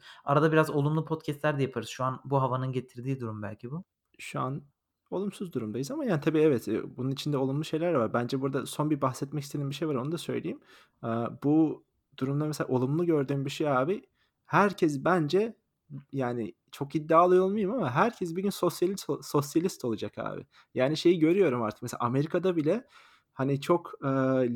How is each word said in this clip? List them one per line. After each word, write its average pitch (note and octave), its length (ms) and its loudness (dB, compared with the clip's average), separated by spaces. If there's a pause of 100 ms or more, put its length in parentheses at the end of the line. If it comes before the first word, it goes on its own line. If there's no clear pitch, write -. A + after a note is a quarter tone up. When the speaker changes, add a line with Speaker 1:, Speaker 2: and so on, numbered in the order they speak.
(260)
Speaker 1:
Arada D3 260 4
biraz D#3 180 4
olumlu D3+ 360 2
podcast'ler D3+ 540 -2
de C3+ 40 4
yaparız. A#2 260 -4
Şu - 140 -6
an B2+ 220 -4
bu C3+ 160 2
havanın C3 300 0
getirdiği B2+ 480 -6
durum A2 220 -8
belki A2+ 300 -10
bu. E3+ 120 -8 (360)
Speaker 2:
Şu - 200 -10
an C3+ 240 -4 (480)
olumsuz F#3+ 420 -6
durumdayız A#2 380 -4
ama D4 140 -4
yani E3+ 160 0
tabii D#3 180 2
evet, D3+ 280 4
eee, G#2 140 0 (160)
bunun C3 140 -2
içinde C#3 260 -2
olumlu C3+ 260 0
şeyler E3 300 -2
var. A2+ 200 2
Bence A#2+ 280 0
burada C#3 240 -2
son D3+ 240 -2
bir D3 120 0
bahsetmek C#3 420 -2
istediğim C#3+ 260 -6
bir C#3 60 -6
şey E3 120 -4
var, D3+ 80 -2
onu C3 160 -2
da E3+ 60 -4
söyleyeyim. C3+ 420 -6 (420)
Aaa, A#2 420 -4
bu D3+ 420 2 (340)
durumda C#3 260 0
mesela D3+ 220 -4
olumlu C3+ 380 0
gördüğüm C#3 400 0
bir C#3 40 -4
şey D3 200 -2
abi, C#3+ 340 0 (420)
herkes D#3+ 600 2
bence, F3+ 520 2 (540)
yani B2 440 -4 (160)
çok - 240 -6
iddialı E3+ 480 6
olmayayım G3 280 0
ama G3+ 200 -2
herkes F3 440 0
bir F#3+ 80 -4
gün G3+ 60 2
sosyalist F3+ 600 -2
o, C#3+ 140 -2
sosyalist D3+ 640 -2
olacak G#2+ 320 -4
abi. G#2 280 -8 (280)
Yani C3+ 240 2
şeyi E3+ 220 4
görüyorum D#3 440 4
artık G#2+ 180 -4
mesela - 200 -10
Amerika'da D#3+ 540 0
bile E3 320 0 (460)
hani C#3 280 0
çok, F3 300 0 (120)
eee, C#3 60 0 (460)